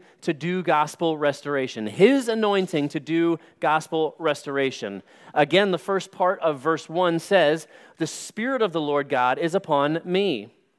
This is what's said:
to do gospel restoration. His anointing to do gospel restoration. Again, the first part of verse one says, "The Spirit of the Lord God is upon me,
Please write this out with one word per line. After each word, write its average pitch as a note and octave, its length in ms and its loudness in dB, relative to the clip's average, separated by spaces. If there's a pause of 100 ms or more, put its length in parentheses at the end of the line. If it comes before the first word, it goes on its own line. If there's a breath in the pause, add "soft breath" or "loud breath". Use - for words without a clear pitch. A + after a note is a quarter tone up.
(220 soft breath)
to E3+ 120 -2
do E3+ 300 -4
gospel D#3 540 0
restoration. C#3 680 -2
His A3+ 440 4
anointing G3 600 0
to D#3+ 120 -6
do E3 360 0 (220 loud breath)
gospel D#3 580 0
restoration. C#3 840 -4 (300 loud breath)
Again, E3 380 4
the F3 60 0
first F#3+ 360 -4
part F#3 260 0
of D#3 200 -2
verse D#3 280 -2
one E3+ 320 0
says, D#3+ 480 2 (300 loud breath)
"The D#3+ 100 -4
Spirit B3 540 -6
of G#3 100 0
the D#3+ 80 -2
Lord C#3+ 300 0
God B2+ 280 2
is E3 160 -2
upon D#3+ 520 2
me, F3 480 -2 (260)